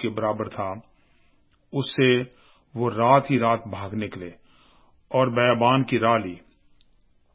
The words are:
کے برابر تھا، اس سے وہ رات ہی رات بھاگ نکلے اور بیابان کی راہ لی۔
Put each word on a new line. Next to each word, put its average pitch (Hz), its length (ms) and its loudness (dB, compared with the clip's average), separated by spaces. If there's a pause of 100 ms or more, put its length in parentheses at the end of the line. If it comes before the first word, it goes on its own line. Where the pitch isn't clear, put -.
کے 113 100 -4
برابر 107 380 -4
تھا، 98 220 -8 (1000)
اس 135 240 -4
سے 127 160 4 (640)
وہ 120 160 -2
رات 123 400 2
ہی 135 80 2
رات 113 300 0
بھاگ 98 280 -10
نکلے 98 320 -8 (840)
اور 131 260 2
بیابان 123 480 4
کی 123 140 0
راہ 113 200 2
لی۔ 92 160 -6 (1000)